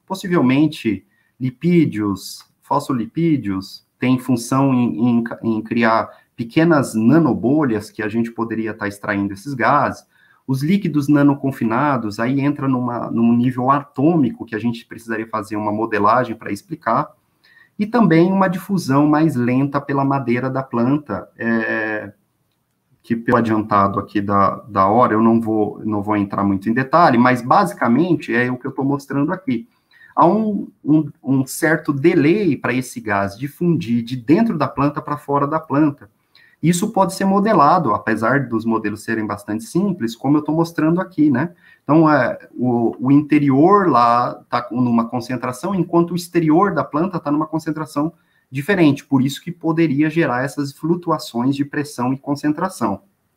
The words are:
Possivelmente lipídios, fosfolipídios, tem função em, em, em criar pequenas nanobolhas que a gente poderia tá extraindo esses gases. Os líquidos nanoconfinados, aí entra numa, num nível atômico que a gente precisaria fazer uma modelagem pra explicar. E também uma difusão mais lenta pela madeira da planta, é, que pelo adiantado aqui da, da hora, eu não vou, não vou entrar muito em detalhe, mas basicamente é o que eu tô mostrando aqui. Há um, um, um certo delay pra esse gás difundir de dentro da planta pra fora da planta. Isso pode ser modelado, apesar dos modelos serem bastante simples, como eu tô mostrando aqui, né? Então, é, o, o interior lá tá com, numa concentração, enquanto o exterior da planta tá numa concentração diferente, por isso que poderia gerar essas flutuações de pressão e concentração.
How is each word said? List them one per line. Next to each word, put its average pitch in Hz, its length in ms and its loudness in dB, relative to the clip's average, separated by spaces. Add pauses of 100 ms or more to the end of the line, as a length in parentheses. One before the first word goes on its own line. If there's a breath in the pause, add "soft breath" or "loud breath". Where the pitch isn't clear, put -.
Possivelmente 151 1000 0 (320)
lipídios, 127 1120 -2 (140)
fosfolipídios, 135 1200 -2 (140)
tem 127 180 2
função 131 560 0
em, 120 460 2
em, 117 40 0 (200)
em 110 180 -2
criar 113 480 0 (280 loud breath)
pequenas 151 580 2
nanobolhas 117 960 2
que - 100 -10
a 107 60 -2
gente 113 240 -2
poderia 113 420 -6
tá 104 140 -6
extraindo 101 460 -4
esses 143 200 -12
gases. 120 520 0 (420 soft breath)
Os 135 160 -2
líquidos 151 460 0
nanoconfinados, 135 1080 0
aí 131 200 0
entra 139 280 -2
numa, 123 440 -2
num 117 240 2
nível 123 340 0
atômico 139 760 0
que 113 100 -10
a 107 40 -4
gente 117 260 -4
precisaria 110 420 -8
fazer 107 300 -8
uma 104 160 -4
modelagem 110 640 0
pra - 180 -10
explicar. 123 580 -4 (640 soft breath)
E 208 80 -2
também 185 460 4
uma 190 160 2
difusão 147 580 0
mais 151 300 2
lenta 135 460 0
pela 139 240 -2
madeira 131 440 -2
da 131 140 -4
planta, 120 720 -2
é, 110 760 -4 (880)
que - 100 -4
pelo 117 240 0
adiantado 107 640 0
aqui 101 220 -4
da, 101 340 2 (140)
da 98 180 2
hora, 113 260 4
eu 107 80 2
não 113 200 4
vou, 110 440 -2
não 107 160 -2
vou 104 140 -2
entrar 101 300 -2
muito 98 240 0
em 113 40 0
detalhe, 135 440 4
mas 123 240 2
basicamente 143 920 0
é 123 160 0
o 127 80 -4
que - 80 -18
eu 131 60 -6
tô 135 140 -6
mostrando 139 480 -2
aqui. 123 340 -6 (480 soft breath)
Há 147 100 4
um, 208 460 0 (120)
um, 147 280 2 (100)
um 135 240 0
certo 160 460 -2
delay 165 640 2
pra 123 180 -4
esse 127 280 -6
gás 101 360 -2
difundir 143 640 -2
de 131 140 -8
dentro 170 420 2
da 143 100 -2
planta 143 340 -2
pra 147 160 -6
fora 143 280 -2
da 156 140 -4
planta. 143 500 -2 (520 soft breath)
Isso 175 300 0
pode 185 220 2
ser 196 120 -4
modelado, 185 680 4
apesar 113 540 0
dos 113 180 -4
modelos 110 380 -2
serem 110 240 -4
bastante 104 360 -8
simples, 165 520 -2
como 147 240 2
eu - 20 0
tô 147 100 -6
mostrando 165 480 0
aqui, 151 300 0
né? 143 240 0 (300 soft breath)
Então, 156 260 4
é, 139 300 2 (160)
o, 120 440 0
o 127 120 2
interior 147 760 4
lá 120 640 2
tá 123 100 -2
com, 120 220 -4
numa 117 260 2
concentração, 123 680 -6
enquanto 170 360 2
o 180 40 -4
exterior 170 580 2
da 143 100 -2
planta 170 360 -4
tá 147 120 -4
numa 151 140 0
concentração 156 640 -6 (380)
diferente, 143 560 0
por 131 160 2
isso 139 180 -2
que - 120 -12
poderia 156 580 0
gerar 143 340 0
essas 139 300 -6
flutuações 156 800 -2
de 139 80 -4
pressão 139 480 -4
e 135 60 -4
concentração. 143 840 -4 (360)